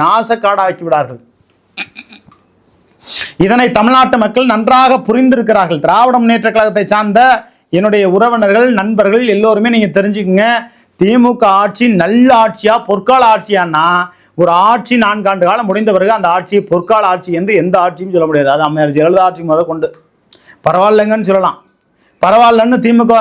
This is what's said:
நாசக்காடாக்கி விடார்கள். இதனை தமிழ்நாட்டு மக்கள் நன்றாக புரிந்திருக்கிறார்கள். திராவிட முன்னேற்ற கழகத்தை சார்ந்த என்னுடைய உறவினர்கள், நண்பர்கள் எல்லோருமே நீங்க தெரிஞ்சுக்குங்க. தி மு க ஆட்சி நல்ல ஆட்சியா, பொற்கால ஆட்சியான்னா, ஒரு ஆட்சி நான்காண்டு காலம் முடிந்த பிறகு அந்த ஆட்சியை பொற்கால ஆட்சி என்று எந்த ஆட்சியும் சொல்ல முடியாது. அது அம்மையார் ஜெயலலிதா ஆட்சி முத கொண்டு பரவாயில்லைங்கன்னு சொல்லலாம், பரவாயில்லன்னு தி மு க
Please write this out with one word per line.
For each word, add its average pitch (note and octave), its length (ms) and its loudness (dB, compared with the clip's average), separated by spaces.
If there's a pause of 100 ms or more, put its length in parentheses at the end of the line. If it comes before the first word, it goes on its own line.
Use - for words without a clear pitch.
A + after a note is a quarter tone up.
நாசக்காடாக்கி G3+ 880 -2
விடார்கள். C3+ 320 -4 (2250)
இதனை B3 220 2 (100)
தமிழ்நாட்டு B3+ 460 2
மக்கள் A#3+ 300 -2
நன்றாக B3+ 440 2 (100)
புரிந்திருக்கிறார்கள். G#3+ 760 0
திராவிட A3+ 340 2
முன்னேற்ற A#3 340 0
கழகத்தை G#3+ 420 -2
சார்ந்த G#3 280 0 (560)
என்னுடைய G3+ 260 0 (120)
உறவினர்கள், A3+ 520 2 (120)
நண்பர்கள் G#3 440 0 (120)
எல்லோருமே G#3+ 400 0
நீங்க G#3 220 0
தெரிஞ்சுக்குங்க. G3 480 -2 (560)
தி F#3+ 100 2 (120)
மு B3 80 2 (100)
க A3+ 40 2 (160)
ஆட்சி G#3 240 -4 (160)
நல்ல A#3 280 2 (140)
ஆட்சியா, G#3+ 320 -2 (120)
பொற்கால G#3 360 0 (100)
ஆட்சியான்னா, F3 520 -2 (560)
ஒரு F3 100 2 (180)
ஆட்சி A#3+ 340 -2
நான்காண்டு G3 440 -2
காலம் A3 220 -2
முடிந்த G#3 260 -2
பிறகு F#3+ 200 0
அந்த F#3+ 200 -2
ஆட்சியை F#3+ 340 -2
பொற்கால F#3+ 420 0
ஆட்சி F3+ 280 -6
என்று G3 220 -4
எந்த F3+ 220 0
ஆட்சியும் F3+ 300 -6
சொல்ல E3 160 0
முடியாது. D3 240 0
அது D#3 140 -2
அம்மையார் D3+ 300 -2
ஜெயலலிதா F3+ 300 2
ஆட்சி F3 220 -6
முத D#3+ 220 0
கொண்டு D#3+ 160 -6 (800)
பரவாயில்லைங்கன்னு G#3 640 0
சொல்லலாம், F#3 280 0 (640)
பரவாயில்லன்னு A#3 640 2
தி A#3 140 2
மு A#3 100 2
க A3+ 120 4